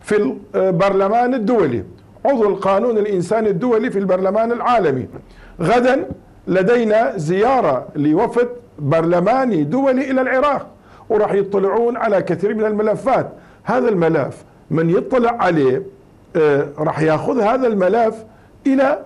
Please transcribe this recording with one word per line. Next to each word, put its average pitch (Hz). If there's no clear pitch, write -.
في 208
البرلمان 196
الدولي، 196
عضو 233
القانون 202
الإنساني 208
الدولي 220
في 190
البرلمان 196
العالمي، 180
غدا 247
لدينا 220
زيارة 185
لوفد 180
برلماني 175
دولي 262
إلى 262
العراق، 262
وراح 208
يطلعون 202
على 208
كثير 196
من 214
الملفات. 214
هذا 240
الملف 160
من 165
يطلع 233
عليه، 143
آه، 151
راح 156
ياخذ 160
هذا 247
الملف 220
إلى 277